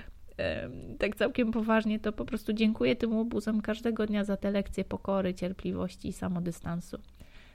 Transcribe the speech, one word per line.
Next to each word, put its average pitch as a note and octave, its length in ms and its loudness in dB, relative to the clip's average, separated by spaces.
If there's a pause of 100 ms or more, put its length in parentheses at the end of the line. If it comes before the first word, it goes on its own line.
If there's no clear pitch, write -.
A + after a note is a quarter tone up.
(380)
Em, - 600 -4
tak G#3 180 2
całkiem A3+ 360 2
poważnie, A3 480 4
to G#3+ 120 -2
po - 140 -4
prostu A3 280 -2
dziękuję A3+ 420 4
tym A3+ 220 2
łobuzom A3 440 0
każdego A3 440 0
dnia G#3 180 2
za G3 140 0
te G3+ 140 0
lekcje G3 320 0
pokory, F#3+ 500 0
cierpliwości F3+ 720 -4
i - 60 -4
samodystansu. F3 880 -4 (540)